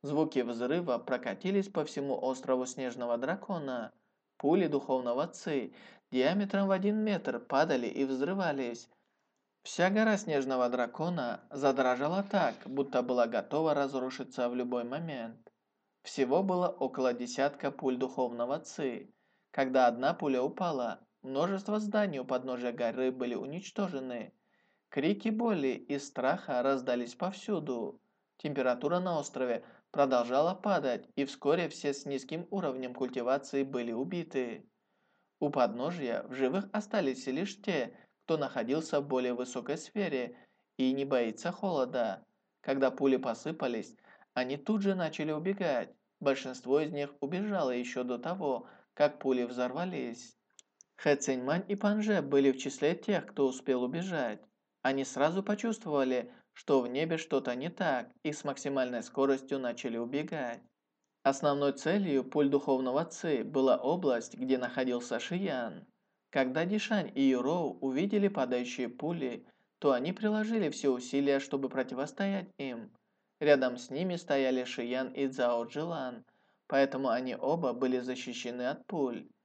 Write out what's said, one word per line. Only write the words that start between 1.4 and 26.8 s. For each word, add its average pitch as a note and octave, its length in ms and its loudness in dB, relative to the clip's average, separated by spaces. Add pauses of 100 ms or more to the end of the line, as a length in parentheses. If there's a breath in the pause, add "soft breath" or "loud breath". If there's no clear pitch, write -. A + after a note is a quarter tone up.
по D#3+ 160 -2
всему C#3 340 -4
острову B2+ 480 0
Снежного B2 520 -4
Дракона. C3+ 760 -4 (460)
Пули E3+ 300 4
духовного C3 600 0
ци C#3+ 460 -6 (360 loud breath)
диаметром G3 580 2
в F#3+ 40 4
один G3+ 320 2
метр F3 360 0
падали C3+ 480 2
и - 180 0
взрывались. C3+ 840 -2 (760)
Вся F3+ 260 2
гора G#3+ 260 4
Снежного C3+ 540 2
Дракона B2+ 720 -2 (100)
задрожала C#3 720 2
так, E3 320 2 (100)
будто C3+ 380 0
была B2 240 2
готова C#3+ 460 0
разрушиться C3 760 -2
в B2 80 -2
любой B2 300 -2
момент. C3 680 -8 (520)
Всего D3 400 2
было F3+ 260 2
около C3 440 0
десятка C3+ 560 -2
пуль C3 280 -2
духовного B2+ 600 -2
ци. - 540 -6 (380 soft breath)
Когда C3 360 4
одна B2+ 260 2
пуля C3+ 280 2
упала, C3+ 600 -2 (220)
множество F#3+ 580 0
зданий G#3 380 0
у B2+ 60 -6
подножия B2 460 -2
горы A#2+ 400 0
были B2 240 -4
уничтожены. C3+ 1000 -6 (540)
Крики G3 400 0
боли G#3+ 460 2
и C#3 260 -4
страха C3+ 640 0
раздались B2 520 0